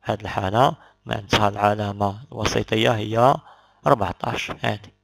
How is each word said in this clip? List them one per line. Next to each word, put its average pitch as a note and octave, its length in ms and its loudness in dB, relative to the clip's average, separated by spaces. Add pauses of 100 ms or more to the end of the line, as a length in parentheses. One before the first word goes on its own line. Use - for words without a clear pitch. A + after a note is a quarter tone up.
هاد G#2+ 180 -4
الحالة G#2+ 540 0 (300)
معناتها G#2+ 440 0
العلامة G#2 800 0
الوسيطية A2+ 640 0
هي A2 400 2 (520)
أربعتاش، - 640 0
هادي. - 420 -6 (100)